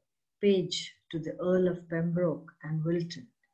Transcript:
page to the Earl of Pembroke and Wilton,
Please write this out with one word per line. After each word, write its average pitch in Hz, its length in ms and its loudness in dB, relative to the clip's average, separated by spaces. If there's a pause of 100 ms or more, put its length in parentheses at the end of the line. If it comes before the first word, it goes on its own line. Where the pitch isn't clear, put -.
(400)
page 190 540 2 (160)
to 165 80 -6
the 160 220 -6
Earl 180 260 4
of 170 240 -2
Pembroke 170 640 0 (100)
and 156 220 -4
Wilton, 170 420 -2 (280)